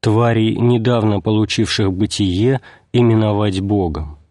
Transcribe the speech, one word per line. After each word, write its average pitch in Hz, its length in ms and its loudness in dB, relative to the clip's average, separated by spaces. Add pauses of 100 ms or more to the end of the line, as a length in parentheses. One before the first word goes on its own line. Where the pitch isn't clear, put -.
тварей, 113 560 2
недавно 113 640 0
получивших 107 720 -2
бытие, 104 680 0 (320)
именовать 107 680 2
Богом. 80 580 -4 (120)